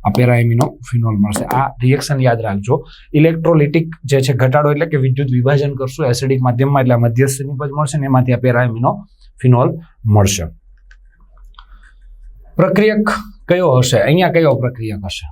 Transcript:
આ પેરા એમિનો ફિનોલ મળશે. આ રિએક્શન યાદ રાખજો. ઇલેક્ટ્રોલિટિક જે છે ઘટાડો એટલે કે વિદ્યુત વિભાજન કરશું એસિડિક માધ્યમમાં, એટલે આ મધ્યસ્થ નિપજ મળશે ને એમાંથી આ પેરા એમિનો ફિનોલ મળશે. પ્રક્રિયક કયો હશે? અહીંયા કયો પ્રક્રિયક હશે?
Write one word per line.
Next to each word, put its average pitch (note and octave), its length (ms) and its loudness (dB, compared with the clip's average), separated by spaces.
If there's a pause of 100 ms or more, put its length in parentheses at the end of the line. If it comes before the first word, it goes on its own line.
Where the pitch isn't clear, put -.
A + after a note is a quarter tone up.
આ G#2+ 120 0
પેરા B2 200 2
એમિનો A#2 300 2
ફિનોલ A2+ 500 -4
મળશે. G#2+ 280 -2
આ C3+ 220 -2 (160)
રિએક્શન C3+ 380 0
યાદ A#2 200 2
રાખજો. G#2 440 -4 (300)
ઇલેક્ટ્રોલિટિક E3 720 2 (180)
જે C3+ 160 2
છે C3+ 120 -2
ઘટાડો C3+ 380 2
એટલે D3 160 0
કે D#3 100 -4
વિદ્યુત C3 340 0
વિભાજન C#3 440 0
કરશું C3 320 -6
એસિડિક C3 340 0
માધ્યમમાં, C3 420 2
એટલે B2 120 2
આ A#2 40 2
મધ્યસ્થ A#2+ 440 0
નિપજ C#3 280 -8
મળશે D3+ 280 -2
ને C#3 80 -2
એમાંથી B2+ 260 2
આ A#2+ 40 2
પેરા A#2+ 260 0
એમિનો B2 440 -2 (360)
ફિનોલ B2+ 360 4 (280)
મળશે. G2+ 380 2 (2000)
પ્રક્રિયક G#3 540 2 (380)
કયો F3+ 300 2
હશે? B2+ 200 2
અહીંયા E3 300 2
કયો D#3+ 260 2
પ્રક્રિયક A2+ 500 -6
હશે? - 280 -12